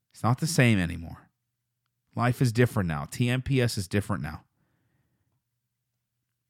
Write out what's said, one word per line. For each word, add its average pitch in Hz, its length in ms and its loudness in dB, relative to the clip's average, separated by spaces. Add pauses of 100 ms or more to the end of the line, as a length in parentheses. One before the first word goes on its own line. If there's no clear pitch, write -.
(140)
It's - 100 -20
not 117 160 2
the 160 80 -4
same 120 320 4
anymore. 85 480 -6 (880)
Life 120 260 0
is 123 120 2
different 113 340 2
now. 73 180 -4
T 120 240 -2
M 127 120 -2
P 131 200 0
S 117 160 0
is 98 120 -6
different 101 340 -2
now. 80 200 -12 (2000)